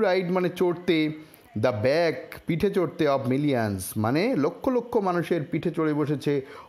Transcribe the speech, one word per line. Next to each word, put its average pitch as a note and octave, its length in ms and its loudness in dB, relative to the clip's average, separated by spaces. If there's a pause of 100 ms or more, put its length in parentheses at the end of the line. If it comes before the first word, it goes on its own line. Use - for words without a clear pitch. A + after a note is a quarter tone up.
ride F#3 260 2
মানে F3+ 180 2
চড়তে, F3 600 0 (500)
the B2+ 120 2
back, C#3 420 2 (340)
পিঠে E3+ 240 0
চড়তে E3 360 0
of C3 240 2
millions, B2 520 0 (140)
মানে D3 400 0
লক্ষ D3+ 320 -2
লক্ষ A#3+ 280 0
মানুষের F3 480 0
পিঠে E3+ 260 -4
চড়ে D#3 240 0
বসেছে C#3+ 520 -2 (220)